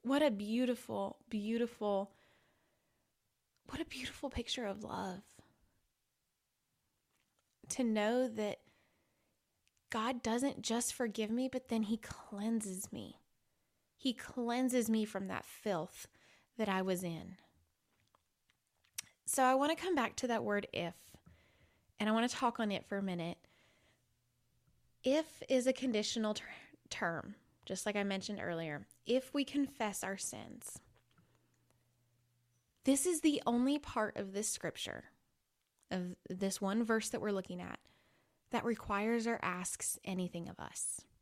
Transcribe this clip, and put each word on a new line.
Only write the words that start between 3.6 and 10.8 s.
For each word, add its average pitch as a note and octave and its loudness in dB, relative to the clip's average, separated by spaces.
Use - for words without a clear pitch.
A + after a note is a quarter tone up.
what C#4 -8
a E4 -2
beautiful C4 -8
picture B3 -4
of G3+ -4
love. F#3 -6
To - 0
know A3+ 4
that G#3+ -2
God A#3+ 0
doesn't A#3+ 2
just A#3 0